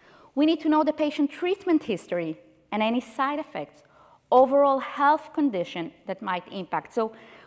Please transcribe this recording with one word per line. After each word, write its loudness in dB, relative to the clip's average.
We 2
need 2
to 0
know 2
the 0
patient -2
treatment -2
history -4
and -2
any 0
side -4
effects, -12
overall 6
health 0
condition -2
that -8
might -6
impact. -6
So -2